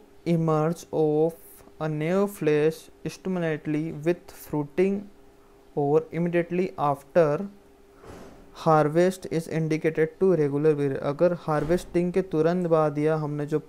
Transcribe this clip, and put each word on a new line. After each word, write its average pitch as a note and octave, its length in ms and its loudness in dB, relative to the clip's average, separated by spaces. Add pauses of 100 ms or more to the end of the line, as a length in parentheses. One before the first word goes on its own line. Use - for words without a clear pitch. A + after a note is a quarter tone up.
(280)
emerge E3 580 0 (100)
of D#3 360 2 (500)
a D#3 100 -4 (100)
new F#3+ 260 0
flesh D#3 480 2 (320)
stimulantly D#3 960 -4
with - 480 -6
fruiting F#3 480 0 (800)
or D3 240 2 (180)
immediately F3 480 0 (120)
after D3+ 680 0 (1200)
harvest D#3+ 540 4
is E3 260 -4
indicated D#3 600 0 (160)
to F#3 140 4
regular D3 380 2
bearer। C#3+ 220 -2
अगर D#3+ 360 0
हार्वेस्टिंग E3+ 800 -2
के F#3+ 80 0
तुरंत F3 460 0
बाद D#3 300 2
या D#3 180 2
हमने D3 300 -4
जो D3+ 240 -2